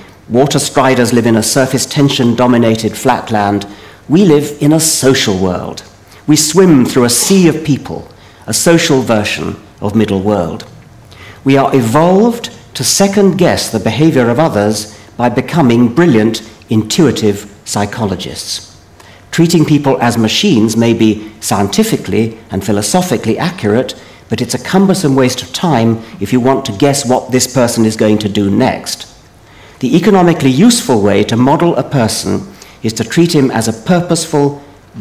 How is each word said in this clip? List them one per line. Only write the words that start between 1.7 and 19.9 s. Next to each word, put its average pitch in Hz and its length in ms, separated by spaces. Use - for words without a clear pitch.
tension 139 480
dominated 117 640
flatland, 104 680
we 170 160
live 147 360
in 147 120
a 160 80
social 123 580
world. 92 460
We 147 80
swim 160 500
through 123 200
a 120 60
sea 185 360
of 156 160
people, 110 460
a - 60
social 160 500
version 104 540
of 98 140
middle 101 260
world. 95 440
We 135 120
are 135 180
evolved 175 760
to - 80
second 196 560
guess 135 320
the 113 80
behavior 127 520
of 120 100
others 107 580
by 123 120
becoming 123 680
brilliant, 117 480
intuitive 107 760
psychologists. 101 1000
Treating 170 340
people 139 360